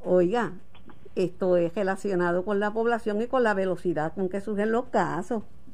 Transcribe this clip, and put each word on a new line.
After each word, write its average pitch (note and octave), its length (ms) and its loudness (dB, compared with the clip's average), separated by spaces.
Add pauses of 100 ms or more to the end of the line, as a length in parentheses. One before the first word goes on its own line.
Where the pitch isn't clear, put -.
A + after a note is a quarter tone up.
Oiga, F3+ 500 4 (640)
esto F3+ 400 2
es E3+ 180 2
relacionado F#3 680 0
con G3+ 160 0
la G#3 100 0
población A3 500 0
y A#3 60 -2
con C4 160 2
la A3 120 4
velocidad E3+ 600 0
con F#3+ 160 -2
que G3 100 -4
surgen G#3 300 -2
los A#3 160 0
casos. G3+ 560 -2 (320)